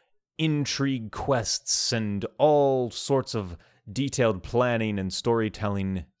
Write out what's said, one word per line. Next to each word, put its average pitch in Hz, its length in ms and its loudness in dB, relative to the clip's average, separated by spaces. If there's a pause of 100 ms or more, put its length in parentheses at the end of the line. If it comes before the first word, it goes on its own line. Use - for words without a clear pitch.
(400)
intrigue 139 720 0
quests - 800 -2
and 104 320 -2 (140)
all 139 500 4
sorts - 460 -2
of 92 200 -4 (360)
detailed 117 500 0
planning 117 560 0
and 95 160 -2
storytelling 101 920 -2 (140)